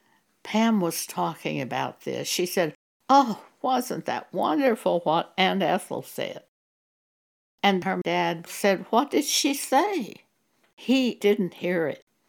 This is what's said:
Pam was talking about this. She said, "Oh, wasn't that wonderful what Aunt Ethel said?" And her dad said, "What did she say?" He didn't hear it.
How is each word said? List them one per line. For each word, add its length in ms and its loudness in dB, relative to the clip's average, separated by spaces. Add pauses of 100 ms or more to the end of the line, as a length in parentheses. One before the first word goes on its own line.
(420)
Pam 400 2
was 240 -2
talking 560 -6
about 400 -6
this. 260 -6
She 180 -2
said, 300 -2 (320)
"Oh, 380 4 (160)
wasn't 440 -2
that 280 -6
wonderful 680 2
what 360 0
Aunt 240 2
Ethel 400 -2
said?" 420 -10 (1160)
And 240 4
her 180 -2
dad 440 -2
said, 420 0
"What 220 2
did 120 2
she 300 0
say?" 720 -2 (500)
He 380 2
didn't 420 2
hear 320 -2
it. 160 -8 (260)